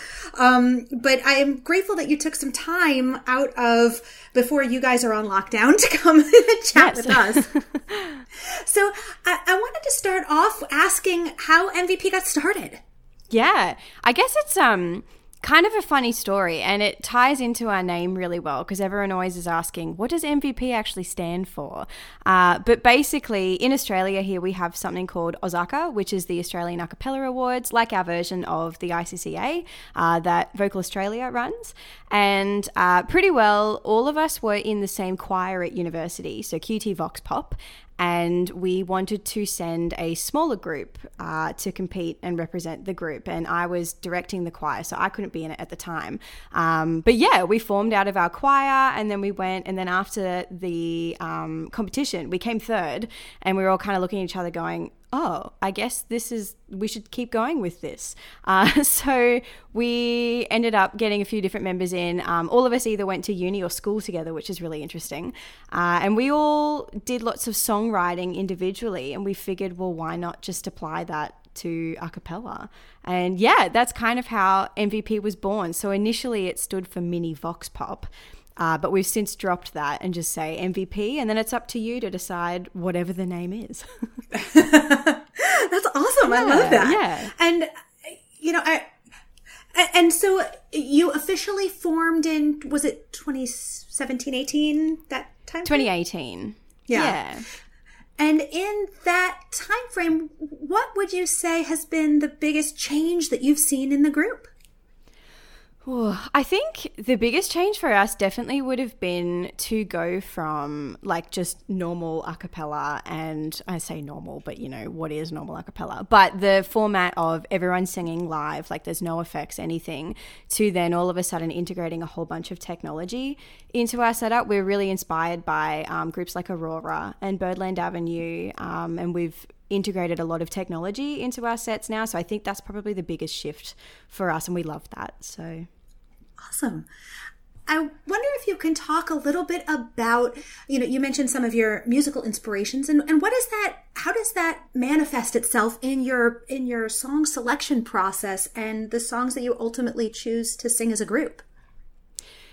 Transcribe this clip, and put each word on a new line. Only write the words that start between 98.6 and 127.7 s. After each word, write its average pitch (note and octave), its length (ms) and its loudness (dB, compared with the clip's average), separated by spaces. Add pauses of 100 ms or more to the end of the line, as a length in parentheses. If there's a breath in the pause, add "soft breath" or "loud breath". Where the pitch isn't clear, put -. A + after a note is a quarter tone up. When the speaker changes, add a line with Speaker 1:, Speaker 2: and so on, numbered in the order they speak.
Speaker 1:
that F4+ 380 0 (100)
time A#4+ 380 -4
frame, D#4+ 480 0
what D#4+ 580 -2
would G4 160 -2
you F4+ 140 -2
say E4 360 0
has D#4 220 -4
been D4+ 360 2
the D4 80 2
biggest D4+ 500 -2
change E4 500 0
that - 140 -2
you've C#4+ 160 4
seen C4+ 340 2
in C#4+ 100 4
the D4+ 80 6
group? E4+ 380 -2 (1400 soft breath)
Speaker 2:
Ooh, A3+ 280 0 (180)
I C#4+ 80 6
think B4 540 -2
the B3 180 2
biggest A#3+ 380 2
change F#4+ 260 2
for C#4+ 140 0
us G3+ 240 4
definitely A#3 440 -2
would B3+ 200 -2
have A#3+ 180 -6
been F3 600 -2
to A3 260 -2
go F3+ 360 -4
from, D3 800 -6
like, E3+ 280 -4
just - 380 -6
normal E3+ 560 -4
a E3 100 -8
cappella, D3 720 -8
and D#3 640 -8
I E3+ 100 -4
say D#3+ 240 -10
normal, C#3+ 420 -14
but, - 140 -12
you D3 100 -12
know, C3 220 -12
what D#3+ 220 -8
is D#3 180 -8
normal D#3+ 260 -10
a E3 60 -12
cappella? - 480 -12
But G3 300 6
the G3 280 4
format G3+ 480 2
of E3 360 -2
everyone F3+ 340 0
singing E3+ 420 -6
live, D3+ 400 -6
like, E3+ 140 -8
there's E3 180 -8
no E3 200 -4
effects, - 400 -8
anything, E3 560 -8 (320 loud breath)
to G#3 240 2
then E3+ 200 2
all F3 160 0
of F3 80 -2
a F3+ 60 -2
sudden E3 300 -4
integrating E3+ 500 -6
a E3 40 -10
whole E3 180 -10
bunch E3 260 -10
of F3 80 -12
technology F3+ 800 -10 (340 soft breath)
into A#3+ 300 0
our A#3 100 2
setup. A3+ 360 0
We're G3+ 160 2
really G3 260 0
inspired E3+ 540 -4
by, D#3 440 -2
um, E3 220 -4
groups F3 240 -8
like F3+ 160 -8
Aurora D#3+ 680 -6
and G3 180 -4
Birdland F#3 400 -4